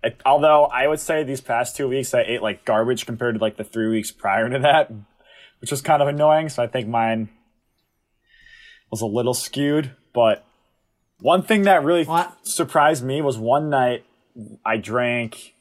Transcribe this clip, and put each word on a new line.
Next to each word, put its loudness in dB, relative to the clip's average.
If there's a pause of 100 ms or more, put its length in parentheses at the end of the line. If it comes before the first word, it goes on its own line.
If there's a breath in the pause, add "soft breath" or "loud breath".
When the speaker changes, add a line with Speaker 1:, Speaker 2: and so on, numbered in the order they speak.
Speaker 1:
It, -4
although 6
I 0
would 0
say -2
these -6
past -4
two -2
weeks -2
I 2
ate, -4
like, -6
garbage 0
compared -4
to, -2
like, -2
the -8
three -4
weeks -2
prior -2
to -4
that, 4 (680 soft breath)
which -14
was -6
kind 2
of 2
annoying. 2
So -4
I -4
think -6
mine -2 (1600 soft breath)
was -8
a -4
little -2
skewed. -2 (200)
But 2 (760)
one 2
thing 2
that 4
really 2
Speaker 2:
What? -4
Speaker 1:
surprised 0
me -4
was -2
one -2
night 0 (640)
I -2
drank -6